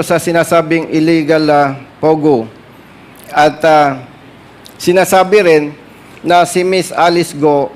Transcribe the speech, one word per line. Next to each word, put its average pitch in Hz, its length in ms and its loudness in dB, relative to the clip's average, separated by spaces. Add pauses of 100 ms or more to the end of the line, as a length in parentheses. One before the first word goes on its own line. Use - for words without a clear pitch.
sa 170 160 -2
sinasabing 165 720 -2
illegal, 156 560 0
ah, 143 240 0 (240)
pogo. 151 480 0 (840)
At, 147 360 0
ah, 147 360 2 (760)
sinasabi 185 640 2
rin 160 220 4 (580)
na 175 200 2
si 180 240 -2
Miss 185 240 -2
Alice 170 440 0
Go 143 420 0